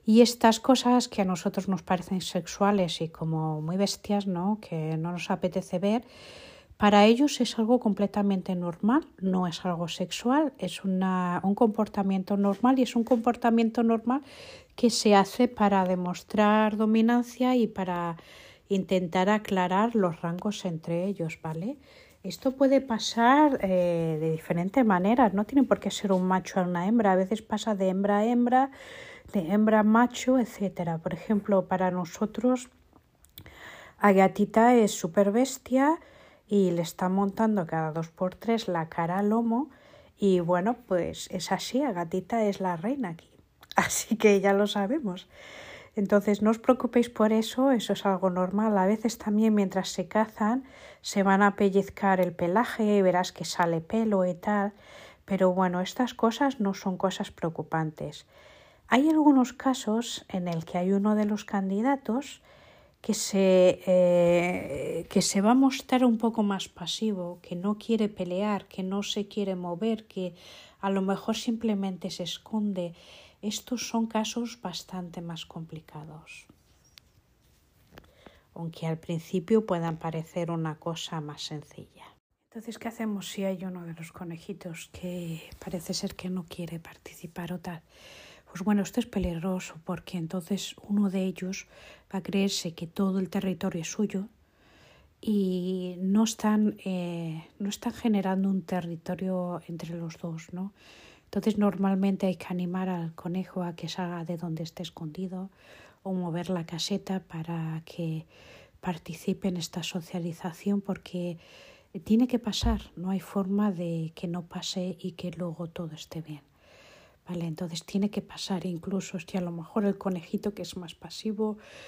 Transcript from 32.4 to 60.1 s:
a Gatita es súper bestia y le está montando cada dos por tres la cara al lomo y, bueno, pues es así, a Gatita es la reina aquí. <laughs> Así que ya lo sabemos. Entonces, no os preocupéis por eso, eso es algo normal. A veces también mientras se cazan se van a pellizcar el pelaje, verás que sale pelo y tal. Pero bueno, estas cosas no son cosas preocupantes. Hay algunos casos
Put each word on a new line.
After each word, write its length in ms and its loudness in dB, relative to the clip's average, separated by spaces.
a 120 6
Gatita 640 6
es 180 4
súper 400 0
bestia 680 2
y 240 4
le 100 -2
está 280 -4
montando 580 0
cada 240 -2
dos 180 -6
por 240 -4
tres 340 -2
la 220 -2
cara 300 -2
al 100 2
lomo 400 0
y, 220 4
bueno, 380 0
pues 420 -2
es 220 -6
así, 320 -2
a 80 0
Gatita 540 -2
es 140 0
la 160 -2
reina 340 -4
aquí. 200 -14
<laughs> 220 -14
Así 400 0
que 260 6
ya 120 4
lo 120 4
sabemos. 600 -4
Entonces, 460 2
no 100 6
os 80 0
preocupéis 500 2
por 220 2
eso, 400 2
eso 220 0
es 120 -4
algo 240 2
normal. 480 0
A 80 4
veces 320 0
también 380 2
mientras 340 0
se 180 -6
cazan 580 0
se 220 -2
van 180 6
a 140 6
pellizcar 640 2
el 140 2
pelaje, 680 2
verás 300 2
que 140 -10
sale 340 0
pelo 460 0
y 80 -2
tal. 400 -2
Pero 300 2
bueno, 280 2
estas 320 -2
cosas 460 0
no 140 2
son 240 -4
cosas 340 -2
preocupantes. 960 -6
Hay 220 4
algunos 440 6
casos 760 -4